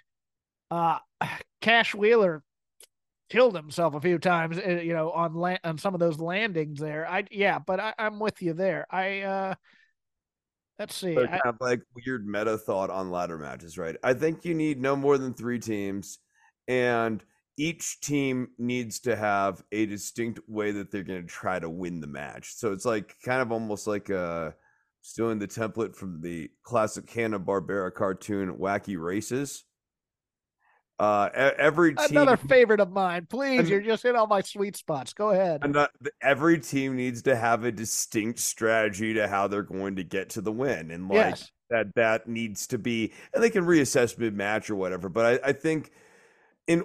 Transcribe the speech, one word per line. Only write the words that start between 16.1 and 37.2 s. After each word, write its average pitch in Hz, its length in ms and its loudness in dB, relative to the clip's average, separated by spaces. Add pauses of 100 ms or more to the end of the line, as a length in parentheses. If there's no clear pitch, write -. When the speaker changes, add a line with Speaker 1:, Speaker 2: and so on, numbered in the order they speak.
Speaker 2:
and 120 560 0 (340)
each 160 440 -4
team 135 560 -2
needs 120 440 -4
to 117 140 0
have 101 560 0
a 107 140 2
distinct 104 640 -6
way 104 240 -2
that 101 200 -6
they're 101 120 -6
gonna 90 200 -8
try 92 360 -4
to 82 100 -6
win 87 320 -6
the 73 60 -10
match. 69 480 -12
So 110 160 -2
it's, 95 140 -6
like, 110 380 -2
kind 127 180 0
of 117 100 -2
almost 110 360 -4
like, 104 220 -4
uh, 85 420 -4 (500)
stealing 110 380 -4
the 101 80 -6
template 110 480 -4
from 90 260 -10
the 85 280 -8 (140)
classic 107 460 -2
Hanna-Barbera 98 840 -2
cartoon, 95 640 -4
Wacky 98 440 -4
Races. 107 640 -6 (1300)
Uh, 101 360 4
e-, - 40 -2 (200)
every 151 360 4
team 302 160 2
Speaker 1:
Another 269 260 6
favorite 233 420 6
of 185 120 2
mine. 180 380 -2
Please, 262 300 0
Speaker 2:
and 170 80 4
Speaker 1:
you're 196 140 2
just 214 220 0
hitting 247 140 2
all 220 100 4
my 202 140 4
sweet 202 360 -6
spots. 139 340 -6
Go 208 200 0
ahead. 180 320 2
Speaker 2:
and 143 120 0
the, 147 140 4 (100)
the, 135 120 -6 (100)
every 143 380 6
team 135 360 -2
needs 123 280 -4